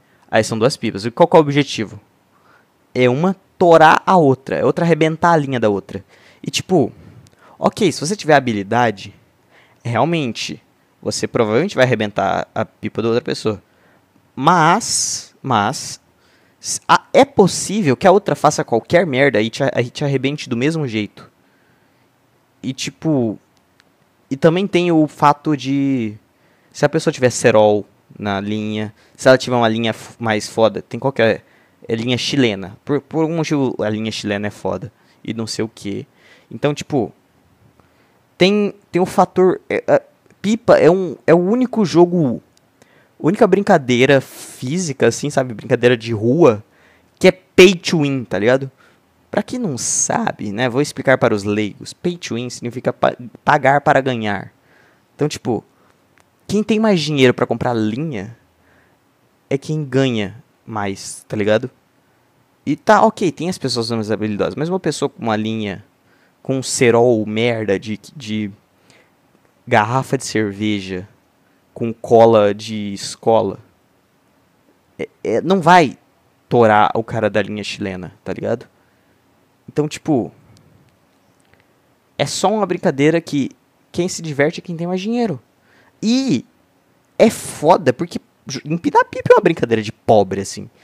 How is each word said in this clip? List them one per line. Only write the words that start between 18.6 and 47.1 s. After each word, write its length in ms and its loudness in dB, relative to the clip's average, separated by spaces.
qualquer 420 0
merda 340 2
e 120 0
te 120 -4
a-, 160 0
e 120 -2
te 120 -8
arrebente 460 -4
do 80 -4
mesmo 300 -2
jeito. 420 -8
E 100 -8
tipo, 640 -4
e 40 -6
também 300 2
tem 260 0
o 160 4
fato 480 0
de, 600 -2
se 120 -6
a 60 4
pessoa 240 -2
tiver 160 2
cerol 560 2
na 220 -6
linha, 520 -6
se 120 -4
ela 100 8
tiver 180 -4
uma 140 2
linha 220 -2
f-, 260 -14
mais 320 -2
foda, 320 0
tem 180 -12
qualquer, 460 0
é 60 -6
linha 240 -2
chilena. 640 -2
Por, 180 -4
por 200 -6
algum 140 -2
motivo 440 -2
a 100 -2
linha 220 -6
chilena 360 -6
é 40 -10
foda 400 -8
e 120 -8
não 100 -8
sei 180 -6
o 60 -6
quê. 380 -12
Então, 240 -4
tipo, 400 -4
tem, 360 2
tem 80 0
o 60 0
fator... 640 2
é, 180 -2
a 140 2
pipa 360 4
é 120 6
um, 260 0
é 80 4
o 60 6
único 440 0
jogo, 580 2
única 280 2
brincadeira 720 4
física, 880 -4
assim, 220 -2
sabe? 260 -4
Brincadeira 420 0
de 160 -8
rua, 500 2